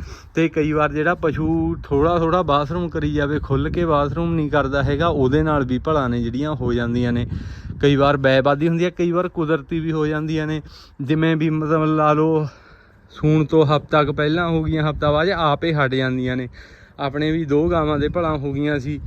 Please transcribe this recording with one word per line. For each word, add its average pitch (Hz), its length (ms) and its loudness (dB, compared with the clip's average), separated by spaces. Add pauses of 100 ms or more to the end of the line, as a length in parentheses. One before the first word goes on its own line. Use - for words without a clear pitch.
(340)
ਤੇ 165 160 2
ਕਈ 156 220 0
ਵਾਰ 151 200 0
ਜਿਹੜਾ 151 240 0
ਪਸ਼ੂ 160 680 -2
ਥੋੜ੍ਹਾ 151 360 2
ਥੋੜ੍ਹਾ 165 240 2
ਬਾਥਰੂਮ 151 460 -2
ਕਰੀ 151 240 -4
ਜਾਵੇ, 147 260 -2
ਖੁੱਲ੍ਹ 139 320 -2
ਕੇ 170 140 -2
ਬਾਥਰੂਮ 151 480 0
ਨਹੀਂ 156 160 -2
ਕਰਦਾ 139 340 0
ਹੈਗਾ, 143 240 0
ਉਹਦੇ 143 360 2
ਨਾਲ 151 220 0
ਵੀ 123 120 0
ਭਲਾਂ 139 320 0
ਨੇ 120 140 -2
ਜਿਹੜੀਆਂ, 135 320 -4
ਹੋ 123 180 -2
ਜਾਂਦੀਆਂ 120 400 -2
ਨੇ। 120 120 -2 (560)
ਕਈ 143 140 4
ਵਾਰ 139 220 4
ਬੈਬਾਦੀ 135 500 4
ਹੁੰਦੀ 165 180 0
ਆ, 180 40 0
ਕਈ 175 220 -2
ਵਾਰ 180 160 0
ਕੁਦਰਤੀ 160 520 -2
ਵੀ 160 120 -2
ਹੋ 156 160 -2
ਜਾਂਦੀਆਂ 156 400 -2
ਨੇ। 156 140 -4 (400)
ਜਿਵੇਂ 160 340 2
ਵੀ, 160 140 0
ਮਤਲਬ, 156 360 0
ਲਾ 156 280 2
ਲਓ, 156 320 2 (680)
ਸੂਣ 151 320 2
ਤੋਂ 156 200 4
ਹਫ਼ਤਾ 151 380 2
ਕੁ 143 100 -2
ਪਹਿਲਾਂ 156 360 0
ਹੋ 160 140 0
ਗਈਆਂ, 156 200 -2
ਹਫ਼ਤਾ 151 280 0
ਬਾਅਦ 156 180 2
ਆਪੇ 165 440 0
ਹਟ 139 220 0
ਜਾਂਦੀਆਂ 127 420 -2
ਨੇ। 127 100 -6 (520)
ਆਪਣੇ 147 320 -2
ਵੀ 165 140 -2
ਦੋ 147 240 2
ਗਾਵਾਂ 151 300 0
ਦੇ 147 100 0
ਭਲਾਂ 156 280 -2
ਹੋ 139 160 -4
ਗਈਆਂ 147 260 -2
ਸੀ, 139 280 -6